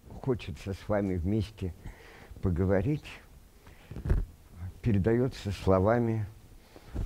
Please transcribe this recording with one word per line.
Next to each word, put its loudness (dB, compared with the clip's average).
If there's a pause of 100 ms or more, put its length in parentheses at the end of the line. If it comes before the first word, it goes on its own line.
(220)
хочется -4
с -10
вами 2
вместе -2 (680)
поговорить, 2 (1800)
передаётся 2
словами 2 (800)